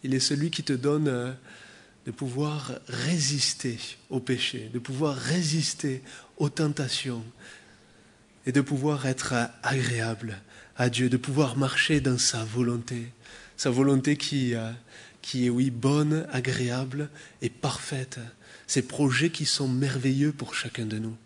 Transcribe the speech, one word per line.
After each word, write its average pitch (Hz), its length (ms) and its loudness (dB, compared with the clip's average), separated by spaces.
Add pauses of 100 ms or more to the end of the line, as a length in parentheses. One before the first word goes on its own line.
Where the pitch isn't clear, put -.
il 135 120 2
est 131 40 4
celui 147 300 2
qui 160 140 -4
te 143 100 0
donne 131 640 2 (680)
de 123 60 -6
pouvoir 135 640 -4 (140)
résister 131 880 0 (320)
au 131 100 0
péché, 120 540 -2
de 123 60 -2
pouvoir 139 360 0
résister 147 840 0 (360)
aux 147 120 2
tentations 135 760 -2 (1200)
et 131 60 -2
de 135 80 6
pouvoir 139 460 0
être 131 280 0 (280)
agréable 113 800 -2 (340)
à 123 140 2
Dieu, 120 180 2
de 123 80 4
pouvoir 131 420 2
marcher 139 440 2
dans 131 160 2
sa 117 260 0
volonté, 120 680 -2 (420)
sa - 140 0
volonté 135 480 4
qui, 127 380 0
euh, 113 160 -4 (500)
qui 123 240 0
est, 123 40 4
oui, 127 200 4
bonne, 151 640 2
agréable 127 760 -2 (320)
et 113 80 0
parfaite. - 680 -6 (480)
Ces - 140 2
projets 143 480 4
qui 160 160 -4
sont 139 240 0
merveilleux 135 640 2
pour 127 220 -8
chacun 117 300 -4
de 107 120 -4
nous 113 180 -4 (100)